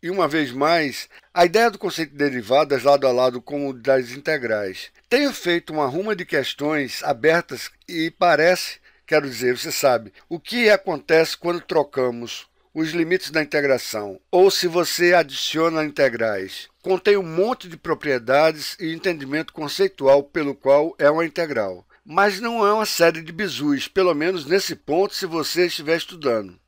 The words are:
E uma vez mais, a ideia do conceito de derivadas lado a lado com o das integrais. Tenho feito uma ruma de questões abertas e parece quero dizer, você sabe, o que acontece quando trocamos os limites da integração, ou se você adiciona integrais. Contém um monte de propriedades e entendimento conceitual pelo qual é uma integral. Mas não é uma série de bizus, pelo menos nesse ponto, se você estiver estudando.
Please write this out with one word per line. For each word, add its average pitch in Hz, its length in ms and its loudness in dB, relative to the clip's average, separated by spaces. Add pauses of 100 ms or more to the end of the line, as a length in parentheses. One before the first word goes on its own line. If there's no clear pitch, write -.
E 165 80 -10
uma 185 180 0
vez 143 240 -2
mais, 147 560 0 (240)
a 175 140 4
ideia 220 240 4
do 196 80 -16
conceito 165 320 -6
de 143 80 -20
derivadas 135 640 2
lado 139 240 4
a 127 60 4
lado 123 280 2
com 143 280 -6
o 135 40 -8
das 127 380 0
integrais. 120 800 -6 (180)
Tenho 277 240 0
feito 170 400 -4
uma 151 140 -2
ruma 190 280 -4
de 156 120 -10
questões 143 760 -4
abertas 147 680 -2 (180)
e 165 220 -4
parece 175 680 2 (320)
quero 151 180 2
dizer, 123 300 -2
você 131 140 -8
sabe, 117 400 0 (160)
o 165 100 -8
que 226 320 0
acontece 165 680 2
quando 170 240 -4
trocamos 127 840 -2 (260)
os 160 180 -4
limites 165 420 -2
da 156 100 0
integração, 123 760 -2 (100)
ou 185 220 6
se - 160 0
você 175 460 2
adiciona 160 680 0
integrais. 117 840 -2 (120)
Contém 190 360 2
um 190 80 0
monte 180 440 -2
de 165 80 -18
propriedades 147 1000 0
e 160 160 -6
entendimento 156 580 -4
conceitual 143 720 2
pelo 143 320 -4
qual 147 420 2
é 147 140 4
uma 160 140 0
integral. 127 600 -4 (200)
Mas 190 340 0
não 233 260 -2
é 208 80 4
uma 214 140 0
série 165 340 2
de 160 120 -14
bizus, 147 560 -2
pelo 185 260 2
menos 156 320 -2
nesse 175 300 0
ponto, 180 360 -2
se - 140 -6
você 165 400 -2
estiver 160 300 -2
estudando. 117 600 -4 (120)